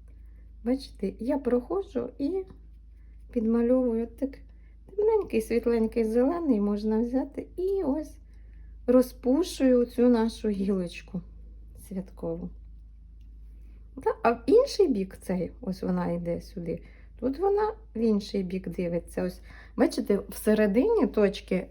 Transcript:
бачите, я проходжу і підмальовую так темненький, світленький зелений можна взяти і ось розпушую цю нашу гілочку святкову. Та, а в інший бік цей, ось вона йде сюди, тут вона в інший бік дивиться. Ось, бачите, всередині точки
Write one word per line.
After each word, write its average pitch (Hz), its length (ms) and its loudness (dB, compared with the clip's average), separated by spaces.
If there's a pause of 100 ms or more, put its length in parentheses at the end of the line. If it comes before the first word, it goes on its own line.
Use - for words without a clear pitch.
(640)
бачите, 233 560 -4
я 269 180 -2
проходжу 247 800 -2
і 359 260 -2 (880)
підмальовую 233 760 0
так 269 220 -6 (600)
темненький, 415 520 2
світленький 226 640 0
зелений 254 560 2
можна 208 380 0
взяти 254 480 -4 (100)
і 381 260 -2
ось 311 320 -4 (720)
розпушую 254 960 4
цю 240 240 4
нашу 226 400 2
гілочку 190 720 -4 (680)
святкову. 175 600 -8 (1500)
Та, 494 200 2
а 233 80 6
в 240 140 -2
інший 453 420 6
бік 196 340 -2
цей, 180 300 -4 (100)
ось 185 200 -6
вона 180 300 -2
йде 170 300 -4
сюди, 170 400 -10 (380)
тут 277 200 -4
вона 403 340 0 (220)
в 220 40 -6
інший 208 440 0
бік 185 260 -6
дивиться. 170 540 -4
Ось, 180 180 -6 (340)
бачите, 220 440 2 (100)
всередині 214 800 2
точки 190 640 0